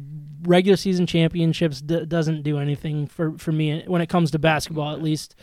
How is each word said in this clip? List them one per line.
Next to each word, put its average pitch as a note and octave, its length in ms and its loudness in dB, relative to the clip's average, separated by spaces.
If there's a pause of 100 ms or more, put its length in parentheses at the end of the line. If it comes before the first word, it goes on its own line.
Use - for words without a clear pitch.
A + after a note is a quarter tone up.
(440)
regular F3+ 340 6
season F3+ 300 2
championships E3 720 0
d-, E3 240 -2
doesn't D#3+ 380 -2
do D3 160 -2
anything D3 480 -2
for, D#3+ 320 -4
for - 120 -4
me D#3 360 0
when F3+ 120 2
it E3 100 0
comes E3+ 200 4
to D#3 80 0
basketball, D3+ 560 0
at - 80 -8
least. D#3 420 -4